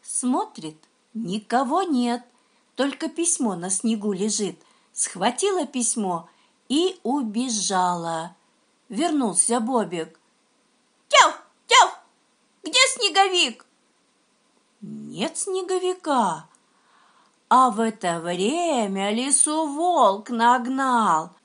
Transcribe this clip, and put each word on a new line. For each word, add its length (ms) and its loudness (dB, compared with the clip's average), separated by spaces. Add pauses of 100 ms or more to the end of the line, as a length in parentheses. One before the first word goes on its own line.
Смотрит, 720 -6 (380)
никого 680 -2
нет, 400 0 (500)
только 340 -2
письмо 460 -2
на 160 -6
снегу 420 -2
лежит. 480 -4 (320)
Схватила 720 -2
письмо 640 -4 (400)
и 360 0
убежала. 1300 -2 (540)
Вернулся 720 0
Бобик. 580 -4 (920)
«Тяф, 320 6 (280)
тяф, 320 4 (640)
где 160 2 (160)
снеговик?» 680 0 (1160)
Нет 580 -10
снеговика. 1080 -2 (1000)
А 220 6
в 80 -6
это 400 -2
время 960 0
лису 540 0
волк 640 2
нагнал. 1000 2 (140)